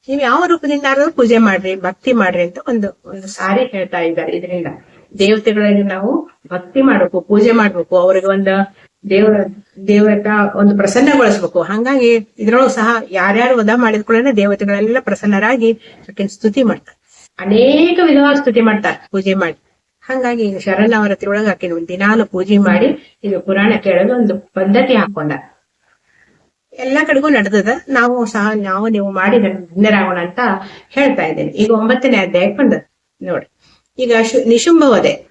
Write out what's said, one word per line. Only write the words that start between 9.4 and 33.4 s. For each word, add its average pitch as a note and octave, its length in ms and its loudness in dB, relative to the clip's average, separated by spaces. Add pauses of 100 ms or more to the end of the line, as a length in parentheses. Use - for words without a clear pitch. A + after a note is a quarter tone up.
ದೇವರ G#3 400 2 (280)
ಒಂದು G3+ 220 2
ಪ್ರಸನ್ನಗೊಳಿಸ್ಬೇಕು. G3+ 840 2
ಹಂಗಾಗಿ A#3 800 0
ಇದ್ರೊಳಗೆ A#3 300 2
ಸಹ A#3 280 0 (140)
ಯಾರ್ಯಾರು G#3 460 0
ವಧ G#3+ 180 2
ಮಾಡಿದ A3 260 0
ಕೂಡಲೇ A#3 300 0
ದೇವತೆಗಳೆಲ್ಲ G3+ 680 -2
ಪ್ರಸನ್ನರಾಗಿ A3 800 -2 (300)
ಆಕಿನ G3 180 -6
ಸ್ತುತಿ A3 360 -2
ಮಾಡ್ತಾರೆ. - 640 -6 (120)
ಅನೇಕ C#4+ 640 2
ವಿಧವಾಗಿ C#4+ 340 4
ಸ್ತುತಿ A#3+ 240 0
ಮಾಡ್ತಾರೆ G#3 500 -2
ಪೂಜೆ F#3+ 220 -2
ಮಾಡಿ. F3 240 -4 (440)
ಹಂಗಾಗಿ B3 420 -4
ಈಗ G3 140 -4
ಶರನ್ನವರಾತ್ರಿ G3+ 720 0
ಒಳಗೆ G#3 200 -2
ಆಕಿನ F3+ 220 -6
ಒಂದು E3 160 -6
ದಿನಾಲು G3+ 380 0
ಪೂಜೆ G3 320 -2
ಮಾಡಿ G3+ 680 0
ಇದು G3 160 -4
ಪುರಾಣ G3 340 0 (100)
ಕೇಳೋದು G3+ 320 2
ಒಂದು A3 240 0
ಪದ್ಧತಿ G#3+ 560 0
ಹಾಕೊಂಡ. D#3+ 360 -2 (1500)
ಎಲ್ಲ C4 180 -2 (100)
ಕಡೆಗೂ D4 220 2
ನಡೆದದ. G3+ 380 0 (220)
ನಾವು B3 360 0
ಸಹ, G#3+ 300 -2
ನಾವು G3+ 320 -4
ನೀವು G3+ 240 -2
ಮಾಡಿ G3 280 2
ಧನ್ಯರಾಗೋಣ F#3+ 800 -2
ಅಂತ F3 220 -6 (500)
ಹೇಳ್ತಾ C4+ 360 0
ಇದ್ದೇನೆ. D3+ 260 -6
ಈಗ G#3+ 200 0
ಒಂಬತ್ತನೇ A#3 460 0
ಅಧ್ಯಾಯಕ್ಕೆ F#3+ 400 0
ಬಂದದ್ದು - 680 -4
ನೋಡಿ. F3 220 -6 (520)